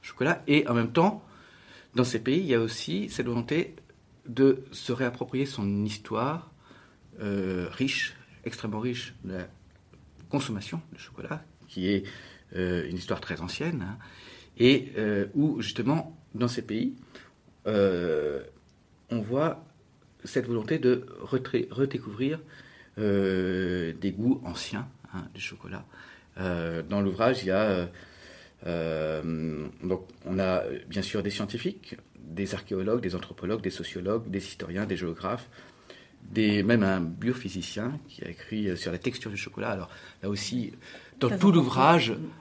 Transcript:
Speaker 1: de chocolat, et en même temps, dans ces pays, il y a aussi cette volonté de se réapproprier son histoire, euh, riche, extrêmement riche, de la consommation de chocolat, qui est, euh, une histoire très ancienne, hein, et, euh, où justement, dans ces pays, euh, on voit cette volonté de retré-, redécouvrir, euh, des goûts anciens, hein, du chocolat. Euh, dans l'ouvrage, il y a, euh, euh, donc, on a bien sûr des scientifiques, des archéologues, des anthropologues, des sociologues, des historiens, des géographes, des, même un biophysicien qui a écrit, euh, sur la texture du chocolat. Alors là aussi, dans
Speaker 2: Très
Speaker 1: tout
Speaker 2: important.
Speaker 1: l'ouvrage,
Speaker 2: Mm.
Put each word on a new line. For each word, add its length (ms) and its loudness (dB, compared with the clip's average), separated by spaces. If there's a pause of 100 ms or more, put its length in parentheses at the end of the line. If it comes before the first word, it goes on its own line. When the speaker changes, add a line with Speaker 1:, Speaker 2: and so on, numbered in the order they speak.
Speaker 1:
de 60 -20
chocolat, 400 0
et 200 6
en 60 2
même 180 2
temps, 320 4 (720)
dans 80 4
ces 160 0
pays, 200 2
il 80 -2
y 80 4
a 40 6
aussi 500 -2
cette 180 -2
volonté 480 0 (520)
de 440 6
se 200 -6
réapproprier 540 -2
son 400 0
histoire, 680 -4 (680)
euh, 500 -2
riche, 440 -2 (300)
extrêmement 340 -6
riche, 340 -4 (100)
de 100 -8
la 140 -8 (840)
consommation 520 -4 (120)
de 60 -20
chocolat, 440 -10 (240)
qui 220 -2
est, 140 4 (520)
euh, 340 0
une 80 -6
histoire 240 -4
très 200 -6
ancienne, 460 -4
hein, 100 -8 (600)
et, 400 6
euh, 360 2
où 280 2
justement, 540 0 (200)
dans 120 2
ces 140 -2
pays, 320 -2 (720)
euh, 760 2 (680)
on 100 -2
voit 460 0 (580)
cette 220 0
volonté 320 0
de 280 4 (140)
retré-, 520 -2
redécouvrir, 680 -2 (600)
euh, 1000 2
des 120 0
goûts 340 2
anciens, 420 -6 (260)
hein, 100 -8 (100)
du 80 -12
chocolat. 440 -10 (520)
Euh, 460 -2
dans 180 0
l'ouvrage, 420 4
il 40 0
y 40 2
a, 120 4
euh, 220 2 (840)
euh, 1000 -2 (160)
donc, 240 -2 (180)
on 140 0
a 220 4 (260)
bien 140 -4
sûr 220 -2
des 80 -2
scientifiques, 680 -6 (200)
des 360 -4
archéologues, 480 0
des 140 -2
anthropologues, 460 -4
des 100 -2
sociologues, 580 -4
des 160 -2
historiens, 400 -4
des 100 0
géographes, 540 -4 (720)
des, 420 4
même 200 6
un 180 4
biophysicien 1040 -4
qui 160 -14
a 60 -8
écrit, 400 -4
euh, 60 0
sur 160 -4
la 80 -4
texture 320 -4
du 60 -6
chocolat. 340 -4
Alors 180 -6 (320)
là 80 -4
aussi, 420 -4 (480)
dans 80 4
Speaker 2:
Très 120 2
Speaker 1:
tout 80 8
Speaker 2:
important. 160 10
Speaker 1:
l'ouvrage, 480 6
Speaker 2:
Mm. 40 0 (260)